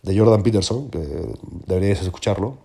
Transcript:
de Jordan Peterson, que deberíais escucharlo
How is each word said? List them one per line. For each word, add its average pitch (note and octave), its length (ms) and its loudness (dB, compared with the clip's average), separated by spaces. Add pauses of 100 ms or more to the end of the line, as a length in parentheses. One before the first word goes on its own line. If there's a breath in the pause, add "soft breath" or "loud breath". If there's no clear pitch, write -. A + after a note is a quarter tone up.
de G2 160 0
Jordan A2 240 6
Peterson, A2+ 480 0
que - 80 -6 (680)
deberíais F#2+ 360 0
escucharlo G2 640 -4